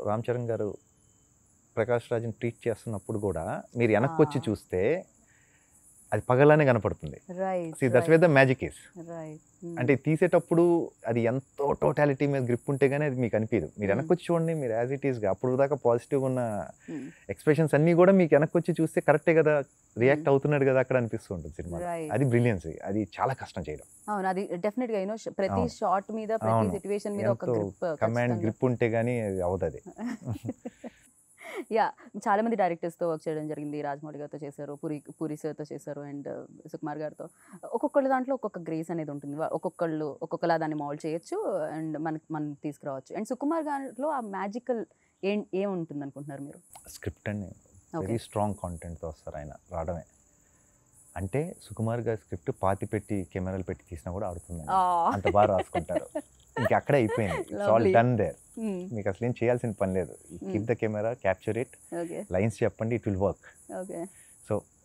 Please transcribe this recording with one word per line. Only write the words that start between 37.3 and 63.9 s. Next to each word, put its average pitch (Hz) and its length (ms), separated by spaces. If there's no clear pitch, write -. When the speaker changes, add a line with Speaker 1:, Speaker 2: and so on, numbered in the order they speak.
Speaker 2:
ఒక్కొక్కళ్ళ 269 420
దాంట్లో 262 280
ఒక్కొక్క 208 240
గ్రేస్ 160 320
అనేది 156 200
ఉంటుంది. 143 240
వా-, 156 120
ఒక్కొక్కళ్ళు 156 720
ఒక్కొక్కలా 165 360
దాన్ని 156 200
మౌల్డ్ 147 280
చేయొచ్చు 202 540
and 156 180
మనకి, 156 360
మనం 151 200
తీసుకురావచ్చు. 143 640
And 208 140
సుకుమార్ 294 340
గారిలో 277 460
ఆ 285 100
మ్యాజికల్ 208 640
ఏం, 202 300
ఏం 196 180
ఉంటుంది 160 320
అనుకుంటున్నారు 139 380
మీరు? - 480
Speaker 1:
స్క్రిప్ట్ - 400
అండి. 104 160
Speaker 2:
ఓకే. - 600
Speaker 1:
వెరీ 113 100
స్ట్రాంగ్ 104 460
కంటెంట్‌తో 87 440
వస్తారు - 300
ఆయన 76 140
రావడమే. 82 300
అంటే 131 460
సుకుమార్ 113 380
గారి 113 160
స్క్రిప్ట్ - 340
పాతి 98 220
పెట్టి, 101 480
కెమెరాలు 92 300
పెట్టి 92 260
తీసినా 87 240
కూడా 101 140
ఆడుతుంది. 85 420
Speaker 2:
ఆ. 180 440
Speaker 1:
అంత 101 180
బాగా 101 140
రాసుకుంటారు. 98 600
Speaker 2:
<laughs> - 240
Speaker 1:
ఇంకా 107 160
అక్కడే 143 220
అయిపోయింది. 110 400
It's 101 300
all 110 140
Speaker 2:
Lovely. 147 100
Speaker 1:
done 120 220
there. 98 220
Speaker 2:
Hmm. 190 360
Speaker 1:
మీకు 101 140
అసలు 107 160
ఏం 123 80
చేయాల్సిన 120 280
పని 95 220
లేదు. 82 200
You 87 100
keep 107 180
Speaker 2:
Hmm. 117 100
Speaker 1:
the 117 120
camera, 107 300
capture 104 520
it, - 360
Speaker 2:
ఓకే. 170 300
Speaker 1:
లైన్స్ 107 320
చెప్పండి, 113 340
it 104 60
will 98 160
work. - 600
Speaker 2:
ఓకే. 180 260